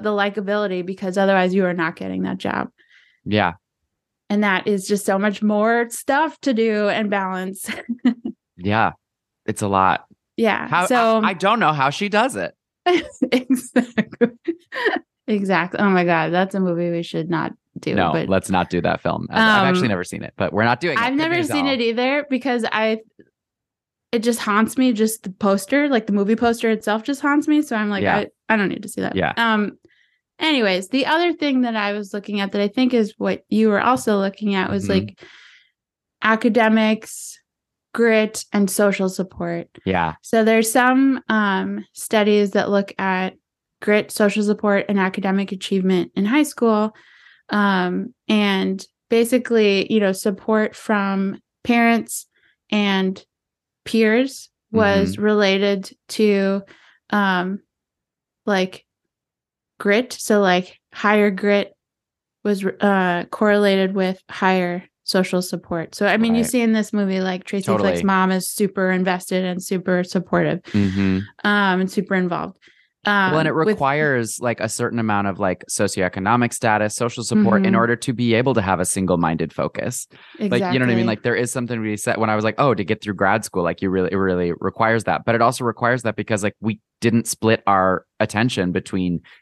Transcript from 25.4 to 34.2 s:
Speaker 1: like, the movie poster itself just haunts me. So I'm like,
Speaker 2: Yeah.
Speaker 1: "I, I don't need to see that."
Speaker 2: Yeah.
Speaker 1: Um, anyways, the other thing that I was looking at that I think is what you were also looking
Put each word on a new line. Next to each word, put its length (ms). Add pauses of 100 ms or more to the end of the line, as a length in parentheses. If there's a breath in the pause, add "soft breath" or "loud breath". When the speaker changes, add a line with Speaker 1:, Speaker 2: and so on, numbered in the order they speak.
Speaker 1:
like, 160
the 80
movie 220
poster 340
itself 340
just 180
haunts 260
me. 160
So 120
I'm 140
like, 140
Speaker 2:
Yeah. 140
Speaker 1:
"I, 100 (260)
I 20
don't 140
need 140
to 60
see 120
that." 140
Speaker 2:
Yeah. 200
Speaker 1:
Um, 440 (600 soft breath)
anyways, 500
the 180
other 260
thing 280
that 140
I 180
was 200
looking 260
at 120
that 100
I 60
think 260
is 240
what 320
you 200
were 120
also 380
looking 340